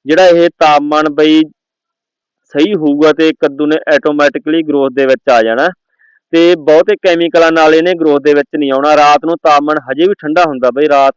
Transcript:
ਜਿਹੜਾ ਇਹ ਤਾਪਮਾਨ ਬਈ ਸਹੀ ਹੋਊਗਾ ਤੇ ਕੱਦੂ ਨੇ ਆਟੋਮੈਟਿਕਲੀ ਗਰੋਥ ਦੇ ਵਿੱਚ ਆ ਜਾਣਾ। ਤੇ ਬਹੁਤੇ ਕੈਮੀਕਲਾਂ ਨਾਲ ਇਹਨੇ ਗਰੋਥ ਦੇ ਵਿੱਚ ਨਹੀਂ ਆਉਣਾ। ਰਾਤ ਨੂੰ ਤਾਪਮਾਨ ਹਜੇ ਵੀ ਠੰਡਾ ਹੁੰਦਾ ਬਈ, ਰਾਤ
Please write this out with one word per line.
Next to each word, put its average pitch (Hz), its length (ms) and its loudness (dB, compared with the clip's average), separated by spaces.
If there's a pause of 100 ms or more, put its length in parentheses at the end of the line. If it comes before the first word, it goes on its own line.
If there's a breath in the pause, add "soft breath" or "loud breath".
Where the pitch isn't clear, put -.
ਜਿਹੜਾ 160 220 2
ਇਹ 170 220 4 (100)
ਤਾਪਮਾਨ 151 540 0
ਬਈ 156 280 2 (1120)
ਸਹੀ 165 200 -2
ਹੋਊਗਾ 151 400 0
ਤੇ 160 260 0
ਕੱਦੂ 143 260 -4
ਨੇ 151 120 -2 (160)
ਆਟੋਮੈਟਿਕਲੀ 147 720 -2
ਗਰੋਥ 139 300 -4
ਦੇ 135 120 -2
ਵਿੱਚ 131 260 -2
ਆ 117 120 2
ਜਾਣਾ। 117 240 -2 (680)
ਤੇ 170 260 2
ਬਹੁਤੇ 156 380 2
ਕੈਮੀਕਲਾਂ 170 540 0
ਨਾਲ 160 240 2
ਇਹਨੇ 175 240 0
ਗਰੋਥ 147 240 0
ਦੇ 147 100 2
ਵਿੱਚ 143 220 -2
ਨਹੀਂ 143 160 -4
ਆਉਣਾ। 143 260 0
ਰਾਤ 147 280 2
ਨੂੰ 170 180 -4
ਤਾਪਮਾਨ 151 380 0
ਹਜੇ 131 260 -4
ਵੀ 202 140 0
ਠੰਡਾ 160 220 -2
ਹੁੰਦਾ 127 280 -2
ਬਈ, 143 180 -2
ਰਾਤ 139 280 2